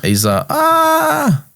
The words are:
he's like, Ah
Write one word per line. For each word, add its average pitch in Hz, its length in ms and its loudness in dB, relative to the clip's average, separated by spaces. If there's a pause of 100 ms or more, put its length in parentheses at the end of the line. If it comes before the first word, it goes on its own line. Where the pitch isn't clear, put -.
he's 101 220 0
like, 101 240 0
Ah 320 960 0 (100)